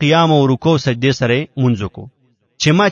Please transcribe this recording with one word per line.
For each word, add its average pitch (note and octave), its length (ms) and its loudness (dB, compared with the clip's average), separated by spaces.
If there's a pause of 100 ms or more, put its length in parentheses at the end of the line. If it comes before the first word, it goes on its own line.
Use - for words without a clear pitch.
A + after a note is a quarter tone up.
قیام D#3+ 320 2
او D3 100 4 (120)
رکوع D#3+ 240 0
سجدې C3 420 -2
سره A#2+ 140 0
یې C#3+ 100 -2 (180)
مونځ A#2+ 200 0
وکړو، G#2 240 -12 (540)
چې - 80 0 (100)
ما G3+ 140 2